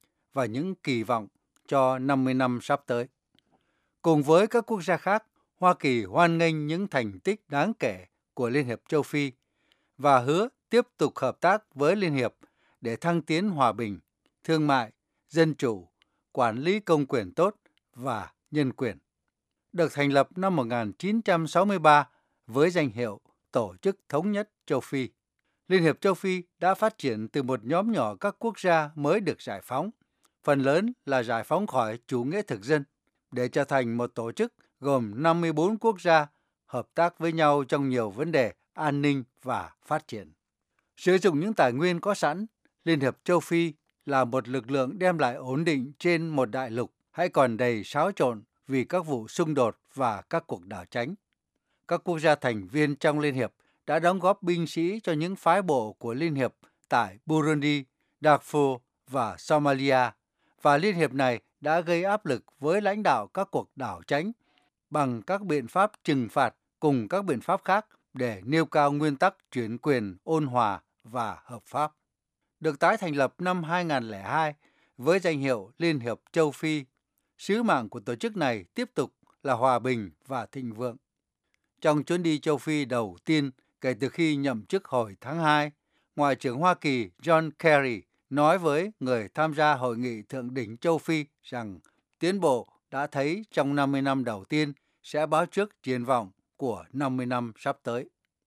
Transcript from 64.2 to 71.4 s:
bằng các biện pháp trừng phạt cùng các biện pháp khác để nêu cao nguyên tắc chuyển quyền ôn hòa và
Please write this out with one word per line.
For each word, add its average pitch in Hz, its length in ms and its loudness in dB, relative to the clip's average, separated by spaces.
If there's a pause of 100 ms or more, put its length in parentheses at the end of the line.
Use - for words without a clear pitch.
bằng 131 320 -2
các 196 200 -4
biện 147 260 -2
pháp 196 240 2 (120)
trừng 131 260 0
phạt 127 260 0 (240)
cùng 135 280 2
các 196 180 -2
biện 139 160 -2
pháp 190 220 -2
khác 202 220 0 (280)
để 113 320 -4
nêu 156 200 2
cao 143 260 2
nguyên 147 240 0
tắc 185 200 2 (160)
chuyển 117 260 -4
quyền 110 460 -2
ôn 156 220 -2
hòa 113 360 0 (220)
và 107 400 -8